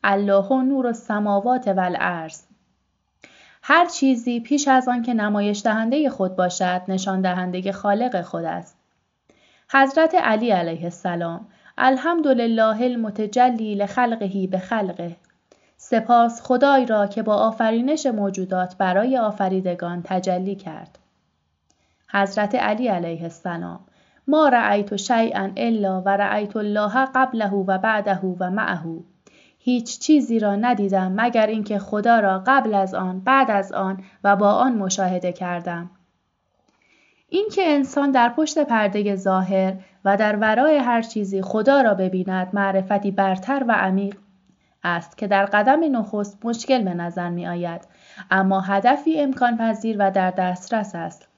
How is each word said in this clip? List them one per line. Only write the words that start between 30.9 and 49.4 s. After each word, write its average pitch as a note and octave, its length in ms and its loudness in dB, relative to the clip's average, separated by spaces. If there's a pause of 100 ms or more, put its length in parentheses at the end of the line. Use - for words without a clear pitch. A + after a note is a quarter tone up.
مگر A3+ 300 2
اینکه G#3+ 320 -2
خدا G#3 420 2
را F#3+ 260 0
قبل A#3+ 280 2
از F#3+ 200 0
آن، F#3 260 -4
بعد C4 300 4
از G3 220 0
آن F#3+ 300 -4 (220)
و G3+ 120 6
با G3+ 160 4
آن B3 220 2
مشاهده F#3 580 -2
کردم. F3 580 -6 (1400)
اینکه G4 380 -2
انسان C#4+ 440 0
در A#3+ 180 4
پشت D#4 300 -2
پرده G#3 580 0
ظاهر F#3+ 580 0 (300)
و G3 120 4
در G#3+ 200 2
ورای A3 400 2
هر A#3+ 260 2
چیزی G3 400 -4
خدا A3 380 2
را A3 140 4
ببیند، F#3 580 -2
معرفتی G3 580 0
برتر G3 580 0
و A#3 40 4
عمیق G3 440 0 (680)
است F3 340 -6
که A3 80 -6
در G3 200 2
قدم B3+ 500 4
نخست G#3 480 -4
مشکل A#3 380 0
به F#3 120 -2
نظر F3 340 -6
می F3 200 -6
آید، E3+ 320 -6 (500)
اما F#3+ 300 2
هدفی A#3+ 600 2
امکان C4 360 0